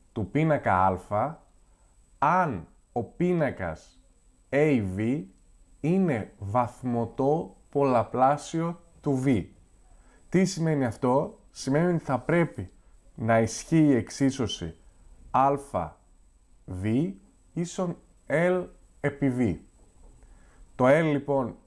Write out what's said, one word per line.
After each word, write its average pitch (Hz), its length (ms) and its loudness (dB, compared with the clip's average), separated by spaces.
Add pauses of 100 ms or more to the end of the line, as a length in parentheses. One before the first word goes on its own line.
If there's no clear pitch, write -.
(120)
του 104 180 -6
πίνακα 101 760 2
α, 123 260 -2 (840)
αν 151 480 0 (260)
ο 120 100 -4
πίνακας 127 1000 -4 (500)
A 139 320 4 (140)
V 120 260 -2 (580)
είναι 160 580 0
βαθμωτό 123 1160 -2 (140)
πολλαπλάσιο 139 1080 0 (200)
του 143 160 -2
β. 131 100 -2 (1040)
Τι 190 160 4
σημαίνει 160 400 0
αυτό; 127 540 0 (120)
Σημαίνει 165 440 0
ότι 160 100 -2
θα 131 140 -2
πρέπει 156 520 -2 (440)
να 113 260 2
ισχύει 156 440 2
η 143 100 6
εξίσωση 117 840 -2 (540)
α 135 200 2 (1120)
β 92 200 -10 (680)
ίσον 175 440 -6 (300)
L 180 400 0 (340)
επί 139 300 -2
β. 123 100 -2 (1300)
Το 127 140 2
L 160 140 6
λοιπόν 139 540 -2 (100)